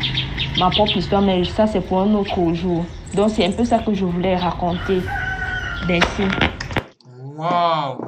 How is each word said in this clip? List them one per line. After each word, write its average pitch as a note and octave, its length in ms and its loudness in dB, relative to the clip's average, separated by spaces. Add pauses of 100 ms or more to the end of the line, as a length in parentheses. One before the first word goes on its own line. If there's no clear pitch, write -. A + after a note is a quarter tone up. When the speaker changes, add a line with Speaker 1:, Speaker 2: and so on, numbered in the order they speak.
(580)
Speaker 1:
Ma F3+ 120 4
propre G#3 260 2
histoire, G3 240 2
mais F#3 240 4
ça, G#3+ 220 2
c'est G3+ 160 2
pour F#3 180 0
un G#3 140 4
autre G3 400 2
jour. E3+ 320 0 (280)
Donc, G3+ 140 4
c'est G#3+ 160 2
un F#3+ 80 2
peu A#3 140 0
ça A#3 120 4
que A3+ 140 0
je F#3+ 140 0
voulais F3+ 300 2
raconter. F3+ 680 0 (840)
Merci. F3 360 0 (1160)
Speaker 2:
Waouh, D#3+ 680 0